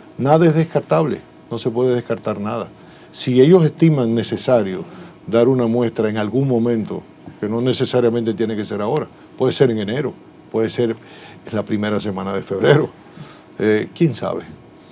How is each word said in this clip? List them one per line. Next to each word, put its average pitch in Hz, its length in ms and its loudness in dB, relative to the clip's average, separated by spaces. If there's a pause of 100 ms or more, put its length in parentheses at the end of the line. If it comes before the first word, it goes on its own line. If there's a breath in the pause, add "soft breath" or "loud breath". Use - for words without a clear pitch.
(180 loud breath)
nada 156 280 4
es 156 80 4
descartable, 156 640 -2 (300)
no 117 80 -8
se 127 120 -4
puede 123 240 0
descartar 110 460 -6
nada. 110 280 -6 (440 loud breath)
Si 127 280 2
ellos 165 240 8
estiman 147 500 2
necesario 104 720 0 (420 loud breath)
dar 117 220 2
una 127 180 2
muestra 113 420 0
en 107 80 -4
algún 110 300 -2
momento, 113 560 -2 (380)
que 104 80 -4
no 117 120 -4
necesariamente 120 720 0
tiene 110 200 -4
que 104 100 -6
ser 104 160 -8
ahora, 123 280 -4 (280 loud breath)
puede 131 160 0
ser 131 180 4
en 110 80 -2
enero, 113 360 -4 (380)
puede 113 180 -2
ser 117 200 -2
en - 640 -12
la 104 80 -2
primera 104 340 -2
semana 95 340 -6
de 98 100 -4
febrero, 139 460 2 (720 loud breath)
eh, 107 380 0
quién 160 180 2
sabe. 90 300 -6 (460 loud breath)